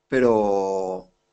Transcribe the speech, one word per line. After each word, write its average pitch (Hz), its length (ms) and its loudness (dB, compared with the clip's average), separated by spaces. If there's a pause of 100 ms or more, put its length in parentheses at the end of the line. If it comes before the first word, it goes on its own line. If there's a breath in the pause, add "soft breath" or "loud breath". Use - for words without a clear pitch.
pero, 98 1040 0 (220)